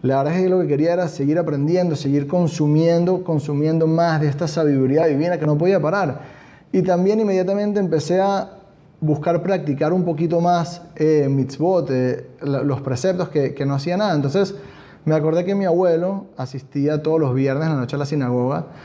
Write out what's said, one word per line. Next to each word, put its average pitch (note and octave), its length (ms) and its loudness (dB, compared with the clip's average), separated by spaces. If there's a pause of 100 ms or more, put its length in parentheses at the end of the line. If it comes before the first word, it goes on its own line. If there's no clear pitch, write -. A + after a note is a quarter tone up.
la C3+ 160 2
verdad D3 180 0
es F#3 60 0
que F#3 60 2
lo F#3 120 2
que E3 80 0
quería D3 240 2
era F3 160 0
seguir D3+ 300 0
aprendiendo, D#3+ 580 0
seguir C#3+ 320 -2
consumiendo, E3+ 960 2
consumiendo D#3 600 0
más D#3+ 340 2
de D3+ 80 2
esta C#3+ 180 -2
sabiduría D3 600 2
divina D#3+ 320 0
que D3 80 -2
no D3+ 100 2
podía F3+ 240 2
parar. D#3+ 400 -2 (500)
Y F#3 120 2
también F#3 360 2
inmediatamente G3+ 600 0
empecé E3 400 0
a G3 300 0 (500)
buscar D#3+ 420 0
practicar D3+ 500 -2
un F3+ 120 0
poquito E3+ 360 0
más, E3+ 420 0 (120)
eh, D3+ 340 2
mitzvot, C#3+ 640 0
eh, B2+ 360 -2 (160)
la, C#3 200 -2
los C#3+ 180 -2
preceptos F3 480 -2
que, C3+ 260 -2
que C#3 120 -4
no C#3 80 -2
hacía D#3 220 -2
nada. G3 180 0
Entonces D3+ 400 0 (500)
me D#3 120 2
acordé D#3+ 280 0
que G3 120 -2
mi G3 80 0
abuelo F3+ 640 0 (100)
asistía C#3+ 640 -4
todos D#3 160 2
los C3+ 160 2
viernes C3+ 320 0
en D#3+ 80 0
la C3+ 60 -2
noche B2 160 -4
a - 20 -2
la C#3+ 80 -4
sinagoga, C3+ 600 -2 (180)